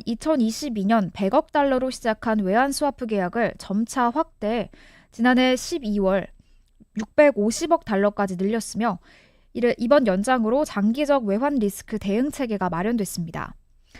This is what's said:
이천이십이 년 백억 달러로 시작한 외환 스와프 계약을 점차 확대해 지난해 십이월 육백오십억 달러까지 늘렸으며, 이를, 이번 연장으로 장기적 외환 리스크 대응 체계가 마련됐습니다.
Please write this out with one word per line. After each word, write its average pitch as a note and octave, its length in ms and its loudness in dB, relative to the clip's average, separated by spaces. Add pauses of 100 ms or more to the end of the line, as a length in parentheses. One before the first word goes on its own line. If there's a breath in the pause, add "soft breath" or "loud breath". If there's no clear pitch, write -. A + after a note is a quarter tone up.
이천이십이 A3+ 800 -2
년 G#3 280 2
백억 G#3 380 0
달러로 C4 380 2
시작한 A3 520 -2
외환 A3+ 300 2
스와프 C#4 360 -4
계약을 G3+ 500 -2
점차 A#3 540 -2
확대해 A#3 580 -4 (420 soft breath)
지난해 B3+ 440 4
십이월 G#3 720 -2 (680)
육백오십억 D4 880 2
달러까지 G3+ 520 0
늘렸으며, G#3+ 640 -2 (540 soft breath)
이를, A#3 240 0
이번 B3 300 4
연장으로 A3 580 2
장기적 B3+ 600 0
외환 B3 300 0
리스크 G#3 440 -2
대응 A#3 320 0
체계가 G#3 380 -4
마련됐습니다. F3+ 880 -4 (440 soft breath)